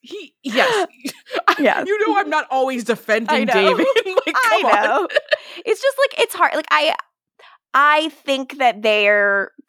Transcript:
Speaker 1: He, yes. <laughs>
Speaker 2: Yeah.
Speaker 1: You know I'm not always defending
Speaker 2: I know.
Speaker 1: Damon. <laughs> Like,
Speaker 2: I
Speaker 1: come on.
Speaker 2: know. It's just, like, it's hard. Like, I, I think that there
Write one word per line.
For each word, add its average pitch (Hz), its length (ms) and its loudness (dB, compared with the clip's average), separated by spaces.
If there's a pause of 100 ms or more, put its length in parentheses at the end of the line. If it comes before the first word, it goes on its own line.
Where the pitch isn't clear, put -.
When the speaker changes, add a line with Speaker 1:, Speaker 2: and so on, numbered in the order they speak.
Speaker 1:
He, 359 320 -16 (100)
yes. 403 440 0 (340)
<laughs> - 380 -2
Speaker 2:
Yeah. 262 280 2
Speaker 1:
You 415 200 -2
know 427 100 0
I'm 392 120 -2
not 302 220 -2
always 262 320 -2
defending 220 500 -2
Speaker 2:
I 262 120 0
know. 254 80 0
Speaker 1:
Damon. 220 320 4 (100)
<laughs> 440 100 2 (200)
Like, 311 100 -4
Speaker 2:
I 440 260 2
Speaker 1:
come 254 100 2
on. 208 120 2
Speaker 2:
know. 262 240 0 (580)
It's 440 160 -2
just, 539 160 -2
like, 554 240 -2
it's 466 140 -2
hard. 330 200 0
Like, 302 160 -4
I, 302 220 2 (800)
I 302 360 2
think 269 480 -6
that 233 240 0
there 208 680 2 (180)